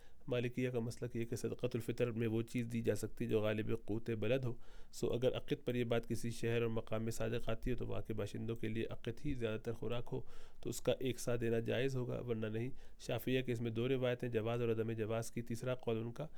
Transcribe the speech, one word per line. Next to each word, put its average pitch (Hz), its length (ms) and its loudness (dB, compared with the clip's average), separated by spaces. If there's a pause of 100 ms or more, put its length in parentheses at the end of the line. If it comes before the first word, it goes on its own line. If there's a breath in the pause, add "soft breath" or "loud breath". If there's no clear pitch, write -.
(280 loud breath)
مالکیہ 123 420 0
کا 123 100 0
مسلک 120 360 -4
یہ 113 80 2
کہ 113 120 -2
صدقۃ 113 380 -2
الفطر 120 380 0
میں 113 160 0
وہ 110 140 2
چیز 117 300 -2
دی 117 100 0
جا 110 120 4
سکتی 110 320 -2
جو 113 140 4
غالب 110 300 2 (140)
قوت 110 340 0
بلد 120 260 2
ہو۔ 120 80 0 (400 loud breath)
سو - 200 0
اگر 123 240 2
عقد - 280 -2
پر 123 100 0
یہ 120 100 2
بات 117 240 2
کسی 117 220 0
شہر 117 320 0
اور 117 80 2
مقام 113 340 0
میں 113 80 0
صادق 113 360 0
آتی 113 220 2
ہے 123 60 2
تو 117 100 0
وہاں 107 160 0
کے 110 120 -2
باشندوں 113 420 -2
کے 113 120 -2
لیے 113 220 0
عقد - 340 -4
ہی 147 100 2
زیادہ 113 260 0
تر 117 120 -2
خوراک 117 400 0
ہو 127 80 -2 (420 loud breath)
تو 123 80 -2
اس - 100 -4
کا 123 200 4
ایک 127 200 0
سا 120 200 2
دینا 117 200 4
جائز 117 360 2
ہوگا، 123 240 -2
ورنہ 113 260 0
نہیں۔ 113 240 0 (300 loud breath)
شافعیہ 127 420 0
کے 123 100 0
اس 117 80 0
میں 117 100 -2
دو 113 180 0
روایتیں، 127 400 2
جواز 117 320 2
اور 120 100 4
عدم 113 220 2
جواز 113 400 0
کی۔ 120 100 -2
تیسرا 127 340 -2
قول 113 220 0
ان 117 140 -2
کا 147 140 -4 (120)